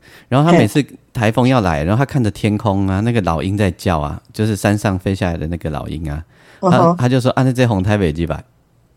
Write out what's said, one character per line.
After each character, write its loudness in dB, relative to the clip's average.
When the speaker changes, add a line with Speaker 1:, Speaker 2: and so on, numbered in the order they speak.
Speaker 1:
然 2
后 4
她 6
每 6
次 0
台 0
风 2
要 2
来， 0
Speaker 2:
嘿。 -2
Speaker 1:
然 0
后 0
她 2
看 -2
着 0
天 -2
空 0
啊， 0
那 0
个 0
老 -2
鹰 -2
在 2
叫 -2
啊， -6
就 -2
是 0
山 0
上 -2
飞 -4
下 -2
来 -2
的 -6
那 -6
个 -8
老 -6
鹰 -8
啊， -8
Speaker 2:
嗯 2
哼。 4
Speaker 1:
她， -
她 2
就 2
说 0
，“啊， 2
那 2
这 2
红 0
台 2
北 0
几 -2
百。” -6